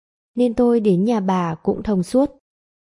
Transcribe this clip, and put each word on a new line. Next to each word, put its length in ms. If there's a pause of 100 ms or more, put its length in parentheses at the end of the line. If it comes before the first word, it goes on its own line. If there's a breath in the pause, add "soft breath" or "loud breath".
(360)
nên 180
tôi 260
đến 260
nhà 140
bà 360
cũng 280
thông 200
suốt. 280 (560)